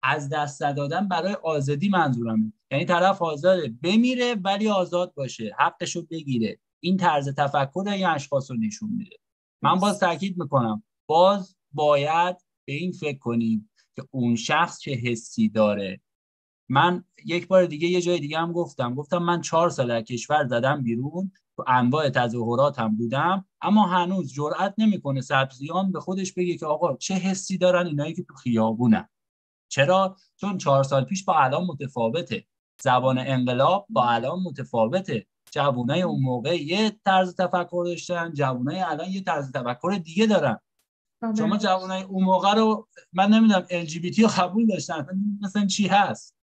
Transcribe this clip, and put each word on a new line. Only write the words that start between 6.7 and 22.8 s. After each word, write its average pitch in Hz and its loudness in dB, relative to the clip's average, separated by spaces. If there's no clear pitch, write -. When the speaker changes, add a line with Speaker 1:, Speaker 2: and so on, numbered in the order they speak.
Speaker 1:
این 180 0
طرز 151 2
تفکر 143 -2
این 190 0
اشخاص 139 -2
رو 123 -6
نشون 107 -4
می‌ده. - -8
من 151 2
باز 190 0
تاکید 175 -2
می‌کنم، 123 0
باز 185 4
باید 151 2
به 139 -8
این 175 -6
فکر 151 -8
کنیم 117 -2
که - -12
اون 120 0
شخص 156 -2
چه - -8
حسی 117 -2
داره. 101 0
من 175 2
یک 170 -4
بار 185 6
دیگه 151 -2
یه 180 2
جای 175 0
دیگه 151 -4
هم 170 -4
گفتم، 135 -4
گفتم 147 -4
من 170 0
چهار 165 2
سال 131 -2
از 117 0
کشور 143 -2
زدم 131 0
بیرون، 143 -4
تو - -10
انواع 127 2
تظاهرات 120 0
هم 110 0